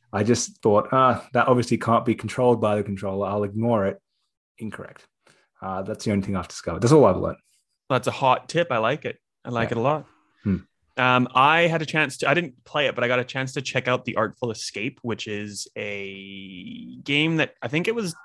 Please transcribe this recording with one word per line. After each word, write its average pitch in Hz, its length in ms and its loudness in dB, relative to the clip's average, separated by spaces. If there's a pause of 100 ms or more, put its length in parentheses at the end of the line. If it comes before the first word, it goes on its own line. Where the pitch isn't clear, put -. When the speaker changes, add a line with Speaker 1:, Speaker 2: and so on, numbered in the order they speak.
(120)
Speaker 1:
I 104 120 0
just - 380 0
thought, 107 280 4
"Ah, 131 420 2
that - 140 2
obviously 120 320 2
can't 117 260 2
be 117 120 2
controlled 120 440 0
by 104 140 2
the 104 80 0
controller. 98 460 -4
I'll 104 160 -2
ignore 107 420 0
it." 98 140 -4 (580)
Incorrect. - 480 -14 (560)
Uh, 95 200 -8
that's 104 220 -8
the 120 80 0
only 98 120 0
thing 98 120 -4
I've 92 120 -6
discovered. - 320 -8
That's 120 120 4
all 147 120 10
I've 92 140 4
learned. - 200 -6 (500)
Speaker 2:
That's 123 180 0
a 117 60 -2
hot - 360 0
tip. 170 240 -2
I 117 60 0
like 123 260 -2
it. - 140 -8 (260)
I 123 60 -10
like 117 200 -2
Speaker 1:
Yeah. 120 60 -2
Speaker 2:
it - 20 -2
a 113 40 -2
lot. 143 240 -2 (360)
Speaker 1:
Hmm. 95 140 0 (400)
Speaker 2:
Um, 127 380 4
I 147 280 4
had 165 200 0
a 147 40 -6
chance 147 320 0
to, 139 100 0
I 139 60 6
didn't 165 300 -4
play 147 220 -2
it, 107 80 0
but 120 100 0
I 120 40 0
got 123 120 2
a 120 40 -2
chance 131 280 -6
to 139 100 -6
check 127 240 -2
out 123 180 0
The - 120 -6
Artful 110 340 -2
Escape, 107 520 -8
which 110 260 -6
is 104 480 -8
a 98 1300 -12
game 156 320 2
that, - 260 -2
I - 60 -6
think 160 200 -2
it 220 60 -2
was 202 200 -6 (100)